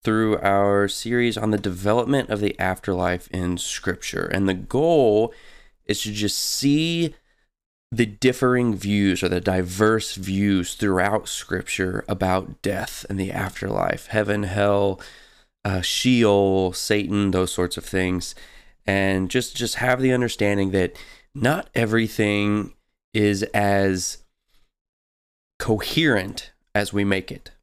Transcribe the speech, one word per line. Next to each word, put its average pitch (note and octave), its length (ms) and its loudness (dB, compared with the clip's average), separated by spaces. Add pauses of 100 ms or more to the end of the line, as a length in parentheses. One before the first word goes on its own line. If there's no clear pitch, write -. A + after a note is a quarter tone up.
through A2 360 2
our G2+ 500 4
series A#2 480 -2
on G#2+ 140 -2
the G#2+ 60 2
development G#2+ 720 0
of G#2 120 -2
the G#2 180 -2
afterlife F2+ 680 -2
in F2+ 280 -4
Scripture. - 680 -6
And G2 240 0
the F#2+ 40 0
goal A#2+ 800 2 (520)
is - 160 -4
to G#2 100 -6
just G#2 260 -2
see D#3+ 800 0 (720)
the A#2 160 2
differing B2 720 2
views G2 480 2
or F2+ 60 0
the F2+ 100 0
diverse F#2+ 760 0
views F#2+ 580 0
throughout G2+ 560 0
Scripture - 800 -4
about F#2+ 520 -2
death - 480 -6
and G2 80 -4
the F#2+ 140 -4
afterlife, F#2+ 760 -4
heaven, G#2 360 -2
hell, G2+ 560 0 (640)
uh, F#2+ 160 0
Sheol, G2+ 920 4
Satan, G2+ 580 0
those F#2 220 0
sorts F2+ 240 -2
of - 80 -12
things, F#2 500 -2 (500)
and F#2+ 460 0
just, - 240 -2
just A#2 200 -4
have B2+ 260 0
the C3 100 4
understanding G2+ 600 0
that F#2 220 2 (420)
not D3 400 0
everything G#2+ 1000 0 (400)
is G#2 300 2 (100)
as G2 680 0 (1400)
coherent A2 920 0 (220)
as G#2 180 0
we G2+ 140 2
make F#2+ 260 -2
it. - 200 -16 (120)